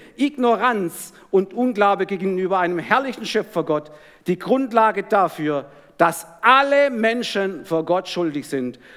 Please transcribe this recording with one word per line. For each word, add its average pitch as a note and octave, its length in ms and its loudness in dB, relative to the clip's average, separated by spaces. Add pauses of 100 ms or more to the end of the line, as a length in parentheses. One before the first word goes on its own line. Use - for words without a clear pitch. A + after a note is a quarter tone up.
(180)
Ignoranz A#3 960 0 (180)
und F#3+ 220 2
Unglaube G3+ 540 2
gegenüber F#3 520 -2
einem F3 180 0
herrlichen A#3 480 -2
Schöpfergott D#3 640 -2 (380)
die F3 100 0
Grundlage A3 640 0
dafür, D#3 680 0 (260)
dass E3 300 0 (140)
alle C#4 480 4
Menschen A3 720 -2
vor D#3+ 220 -2
Gott F3 240 -2
schuldig D3+ 400 -4
sind B2+ 300 -6 (180)